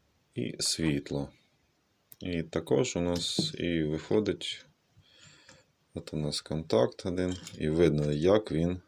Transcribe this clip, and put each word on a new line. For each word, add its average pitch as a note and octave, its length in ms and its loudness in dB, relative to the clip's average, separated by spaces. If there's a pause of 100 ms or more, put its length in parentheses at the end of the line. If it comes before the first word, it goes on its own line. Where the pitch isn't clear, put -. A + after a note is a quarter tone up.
(360)
і A#2+ 240 -4
світло. D2 720 -2 (880)
І E2+ 240 -4
також F2 520 0
у F2 60 0
нас F2 520 -2
і E2+ 300 -2
виходить, E2+ 840 -2 (1300)
от - 200 -10
у D#2+ 40 -2
нас D2 240 -4
контакт A2 640 0
один, F2+ 320 -2 (200)
і D2+ 120 0
видно, D2+ 420 4
як F#2 400 4
він, F2 360 0